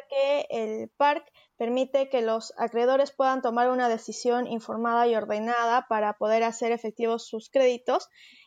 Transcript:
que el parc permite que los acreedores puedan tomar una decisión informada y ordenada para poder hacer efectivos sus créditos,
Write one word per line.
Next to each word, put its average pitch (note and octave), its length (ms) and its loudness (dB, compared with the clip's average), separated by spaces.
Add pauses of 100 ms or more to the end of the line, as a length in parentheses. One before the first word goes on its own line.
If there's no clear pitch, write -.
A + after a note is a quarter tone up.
que C#4 400 0
el A3 480 -6
parc D4 280 2 (340)
permite C4 500 0
que B3+ 140 0
los A3+ 360 -4
acreedores A#3+ 540 2
puedan C4 300 0
tomar A#3+ 280 2
una B3+ 180 0
decisión A#3+ 580 -2
informada A#3 600 0
y A#3 80 2
ordenada A#3 720 0
para G#3+ 260 0
poder A3 280 2
hacer A3+ 300 -2
efectivos A3+ 560 -4
sus - 220 -12
créditos, B3+ 580 0 (380)